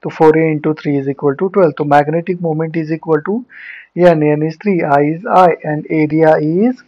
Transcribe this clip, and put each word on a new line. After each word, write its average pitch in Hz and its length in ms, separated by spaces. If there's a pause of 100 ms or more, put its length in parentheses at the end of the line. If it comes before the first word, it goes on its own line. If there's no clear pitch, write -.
So 156 80
four 156 260
A 160 140
into 151 240
three 147 220
is 139 120
equal 139 260
to 185 140
twelve. 180 280
So 160 60
magnetic 156 560
moment 160 380
is 156 140
equal 160 320
to 233 220 (520)
N, 170 260
N 151 200
is 156 180
three, 190 220
I 143 180
is 160 240
I, 185 380
and 151 260
area 156 480
is 180 500